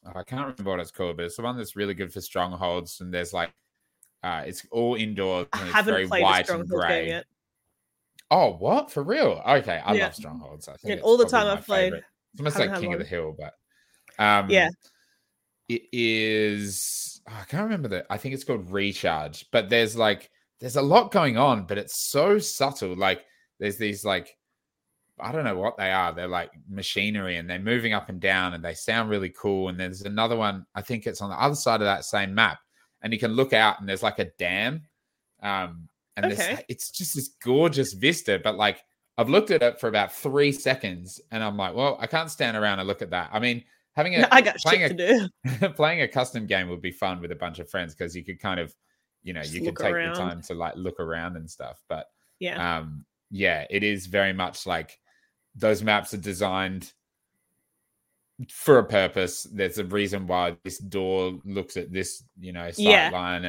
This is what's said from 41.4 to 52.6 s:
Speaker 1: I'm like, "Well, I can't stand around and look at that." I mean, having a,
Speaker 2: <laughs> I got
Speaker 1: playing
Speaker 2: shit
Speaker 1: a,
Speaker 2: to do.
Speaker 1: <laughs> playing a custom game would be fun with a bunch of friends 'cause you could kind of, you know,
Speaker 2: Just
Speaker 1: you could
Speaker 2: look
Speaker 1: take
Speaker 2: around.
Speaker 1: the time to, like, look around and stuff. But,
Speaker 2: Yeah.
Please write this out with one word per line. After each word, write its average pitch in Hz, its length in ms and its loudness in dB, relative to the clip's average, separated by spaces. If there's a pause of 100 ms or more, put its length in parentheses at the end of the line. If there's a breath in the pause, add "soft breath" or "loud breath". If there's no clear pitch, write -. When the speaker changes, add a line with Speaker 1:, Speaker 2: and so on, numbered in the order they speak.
Speaker 1:
I'm 104 140 -4
like, 95 180 -4
"Well, 131 260 0
I 117 60 -4
can't 160 240 -2
stand 117 260 -2
around 104 220 2
and 95 80 -4
look 98 160 -2
at 87 80 -10
that." 87 220 -4
I 107 60 0
mean, 120 240 -2 (320)
having 175 220 0
a, 240 100 6
Speaker 2:
<laughs> - 40 6
I 262 100 10
got - 220 2
Speaker 1:
playing 175 200 4
Speaker 2:
shit - 20 4
Speaker 1:
a, - 40 4
Speaker 2:
to 190 40 -2
do. 185 360 4 (160)
Speaker 1:
<laughs> 131 300 -2
playing 156 260 2
a 131 80 0
custom 123 380 -2
game 92 220 0
would 87 120 -8
be 90 100 -6
fun 92 300 -4
with 85 100 -8
a 85 40 -8
bunch 82 240 -8
of 85 100 -12
friends 87 260 -6
'cause 85 200 -8
you 87 100 -10
could 92 160 -12
kind 92 200 -4
of, 80 140 -10 (480)
you 90 100 -12
know, 80 100 -8
Speaker 2:
Just 76 160 -8
Speaker 1:
you - 40 -6
could - 120 -4
Speaker 2:
look - 40 -10
Speaker 1:
take 101 220 -2
Speaker 2:
around. - 20 -4
Speaker 1:
the 165 80 -4
time 87 320 -6
to, 90 120 -10
like, 82 220 -6
look 90 240 -8
around 85 360 -8
and 80 140 -14
stuff. - 380 -16
But, 80 180 -8 (340)
Speaker 2:
Yeah. - 220 -6